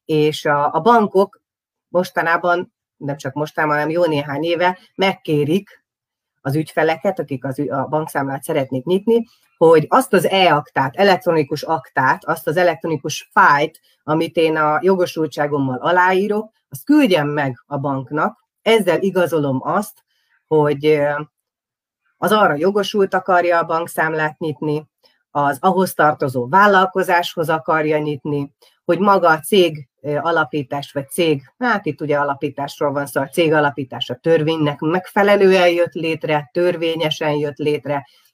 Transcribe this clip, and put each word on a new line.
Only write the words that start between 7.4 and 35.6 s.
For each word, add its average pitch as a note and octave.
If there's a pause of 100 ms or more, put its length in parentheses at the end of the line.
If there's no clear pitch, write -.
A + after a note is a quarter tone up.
az C3+
ü-, D3
a C3+
bankszámlát C#3+
szeretnék C3+
nyitni, G#3+ (320)
hogy D#3+
azt -
az F#3+
e-aktát, D3
elektronikus E3
aktát, D#3+
azt E3
az D#3+
elektronikus E3
fájlt, D#3 (240)
amit D#3+
én D#3+
a D3+
jogosultságommal D3+
aláírok, F#3 (180)
azt -
küldjem G3+
meg D3
a D3
banknak, C#3 (140)
ezzel F#3
igazolom E3
azt, F3 (440)
hogy, D3
ö, D3 (960)
az F3
arra G3
jogosult G3
akarja F3
a E3
bankszámlát D#3+
nyitni, D3+ (420)
az C#3+
ahhoz F#3
tartozó C#3
vállalkozáshoz F#3
akarja D#3
nyitni, D3 (320)
hogy E3+
maga F#3+
a D#3
cég, D#3+ (120)
ö, D3
alapítás, D3+
vagy -
cég, D#3
hát A3+
itt D3+
ugye D3
alapításról C#3+
van C#3+
szó, C#3
a -
cég E3
alapítása C#3
törvénynek D#3
megfelelően F#3+